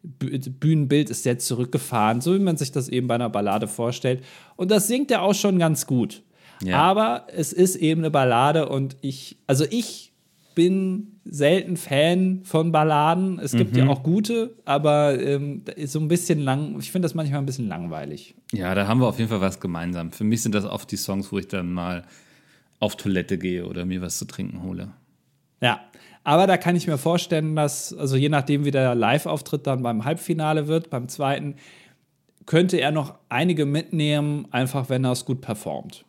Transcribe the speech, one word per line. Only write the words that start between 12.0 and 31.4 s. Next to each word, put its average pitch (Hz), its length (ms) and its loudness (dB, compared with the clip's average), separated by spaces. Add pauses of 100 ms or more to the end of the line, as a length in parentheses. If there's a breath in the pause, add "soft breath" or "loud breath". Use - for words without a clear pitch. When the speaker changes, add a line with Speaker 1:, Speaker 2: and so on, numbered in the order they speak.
Speaker 1:
von 165 280 0
Balladen. 160 680 2
Es 131 120 -6
gibt 117 220 2
Speaker 2:
Mhm. 127 40 4
Speaker 1:
ja 131 120 6
auch 131 140 0
gute, 220 500 0 (100)
aber, 147 560 2
ähm, 139 460 -2
da - 80 -12
ist 143 180 -8
so 151 80 -2
ein 156 80 -2
bisschen 175 320 0
lang-, 143 400 -2
ich - 140 -10
finde 185 140 0
das - 60 -4
manchmal 147 260 -2
ein 139 60 -2
bisschen 131 220 -4
langweilig. 78 680 -8 (180)
Speaker 2:
Ja, 92 200 -2
da 98 140 2
haben 120 140 4
wir 123 60 4
auf 104 100 -2
jeden 113 120 0
Fall 104 120 0
was 92 180 -2
gemeinsam. 85 540 -6
Für - 100 -8
mich 110 200 0
sind 107 120 0
das 101 80 0
oft 104 280 -8
die 101 40 -6
Songs, 98 380 -6
wo 98 60 -2
ich 90 100 -12
dann 90 240 -6
mal 87 300 -6 (760 soft breath)
auf 104 160 0
Toilette 92 420 -2
gehe 90 280 -4
oder 90 180 -8
mir 92 180 -4
was 87 160 -8
zu - 60 -8
trinken 95 400 -10
hole. 92 300 -10 (680)
Speaker 1:
Ja, 120 200 0 (420 loud breath)
aber 170 240 6
da 190 80 6
kann 175 220 2
ich 160 100 -2
mir 151 100 0
vorstellen, 156 600 0
dass, 147 360 -2
also 135 220 -2
je 139 140 2
nachdem, 143 340 2
wie 143 80 0
der 131 240 2
Live-Auftritt 143 720 0
dann 131 160 -2
beim 113 220 -2
Halbfinale 156 640 -2
wird, 160 220 0
beim 127 200 -6
zweiten, 139 460 -4 (920 loud breath)